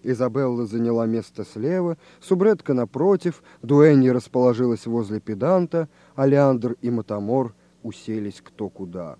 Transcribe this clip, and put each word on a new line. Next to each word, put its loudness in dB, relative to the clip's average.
Изабелла -2
заняла -2
место -6
слева, -4
субретка 0
напротив, -2
дуэнья 6
расположилась 0
возле -4
педанта, -2
а 0
Леандр 2
и -4
Матамор -4
уселись -10
кто -12
куда. -14